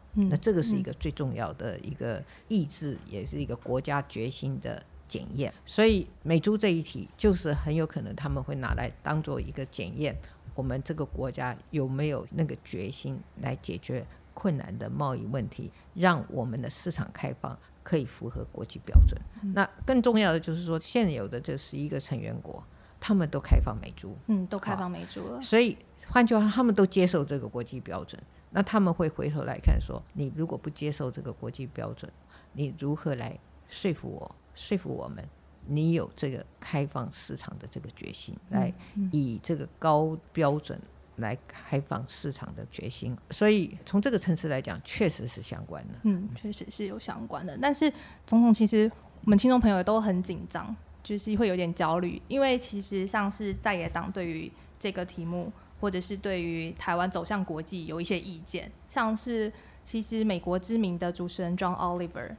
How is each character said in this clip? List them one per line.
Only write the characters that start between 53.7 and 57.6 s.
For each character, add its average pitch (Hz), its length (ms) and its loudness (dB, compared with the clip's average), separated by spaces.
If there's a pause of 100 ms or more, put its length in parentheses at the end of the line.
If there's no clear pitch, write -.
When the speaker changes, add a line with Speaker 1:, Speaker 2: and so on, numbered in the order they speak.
Speaker 1:
野 170 120 -2
党 170 220 -4
对 185 160 -4
于 165 240 -6 (260)
这 - 140 -4
个 185 140 -4
题 175 200 -8
目， 175 280 -4 (280)
或 208 100 0
者 190 80 -2
是 185 160 -4
对 190 280 -2
于 165 300 -4
台 170 240 -2
湾 180 140 2
走 170 140 -2
向 196 180 -2
国 165 200 -4